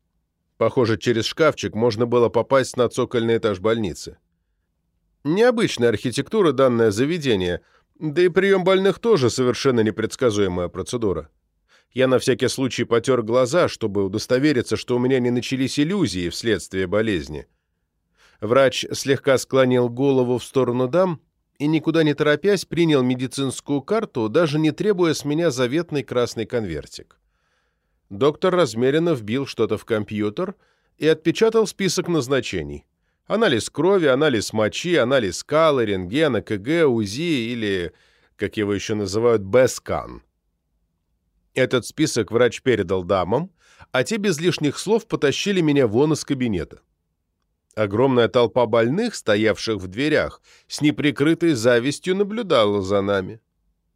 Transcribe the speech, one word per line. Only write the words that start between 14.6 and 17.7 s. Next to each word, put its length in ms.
что 180
у 40
меня 200
не 100
начались 480
иллюзии 520
вследствие 580
болезни. 600